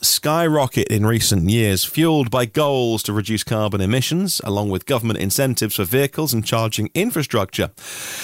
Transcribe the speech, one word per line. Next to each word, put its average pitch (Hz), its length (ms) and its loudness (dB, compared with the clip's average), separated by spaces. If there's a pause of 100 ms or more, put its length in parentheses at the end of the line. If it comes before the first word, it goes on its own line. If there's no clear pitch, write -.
skyrocket 151 840 2
in 107 140 2
recent 104 460 2
years, 107 340 2
fueled 151 460 2
by 127 160 2
goals 127 580 0
to - 80 -4
reduce 104 320 -2
carbon 107 380 0
emissions, 156 600 0
along 104 260 -2
with 95 160 -2
government 117 320 0
incentives 113 600 0
for 104 60 0
vehicles 139 480 0
and 110 140 -2
charging 110 480 -2
infrastructure. 135 800 -2 (520)